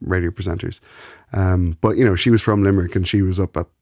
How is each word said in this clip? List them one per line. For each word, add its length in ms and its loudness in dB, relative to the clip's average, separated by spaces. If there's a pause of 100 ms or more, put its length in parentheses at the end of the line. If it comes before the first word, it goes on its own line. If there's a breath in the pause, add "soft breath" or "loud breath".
radio 300 -2
presenters. 500 -8 (520 loud breath)
Um, 480 0
but, 160 0
you 80 4
know, 120 4
she 140 0
was 120 4
from 200 2
Limerick, 340 2
and 100 0
she 160 0
was 160 -2
up 180 -4
at 100 -4 (160)